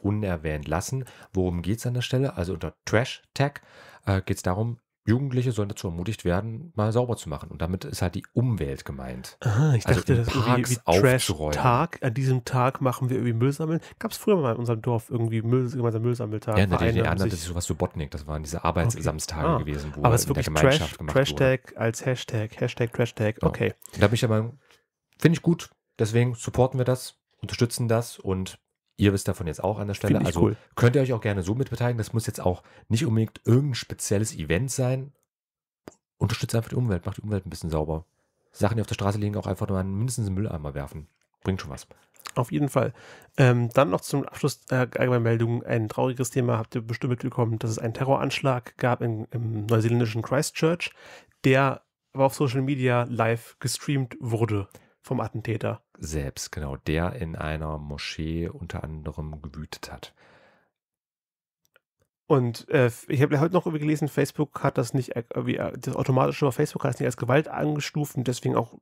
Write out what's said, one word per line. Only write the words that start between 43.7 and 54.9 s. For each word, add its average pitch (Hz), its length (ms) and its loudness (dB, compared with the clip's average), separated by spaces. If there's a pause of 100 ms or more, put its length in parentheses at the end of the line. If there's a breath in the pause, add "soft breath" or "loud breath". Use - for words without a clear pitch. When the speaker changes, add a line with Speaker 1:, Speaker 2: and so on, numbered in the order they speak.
Speaker 2:
noch 185 120 0
zum 139 240 -2
Abschluss, - 440 -4
äh, 131 60 0
allgemeine 123 440 0
Meldungen. 117 440 2
Ein 113 260 0
trauriges 127 400 -2
Thema, 120 300 2
habt - 160 -6
ihr 120 60 -2
bestimmt 117 300 -4
mitbekommen, 117 480 0
dass 117 120 -2
es 110 80 -4
einen 117 160 -4
Terroranschlag 135 840 0
gab 120 240 0
in, 113 300 -2
im 113 340 -4
neuseeländischen 113 560 2
Christchurch, 160 720 0 (520 loud breath)
der 135 380 4 (320)
aber 135 120 4
auf 131 100 2
Social 135 260 0
Media 127 480 2
live 113 500 0
gestreamt 135 600 -2
wurde 107 500 0 (320 loud breath)